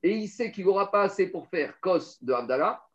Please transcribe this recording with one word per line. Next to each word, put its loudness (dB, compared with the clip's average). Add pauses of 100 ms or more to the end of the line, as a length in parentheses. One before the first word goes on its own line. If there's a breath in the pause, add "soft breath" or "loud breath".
et 4
il -2
sait -4
qu'il -6
n'aura 2
pas 4
assez 2
pour -10
faire -4
kos -2
de 0
Havdalah 0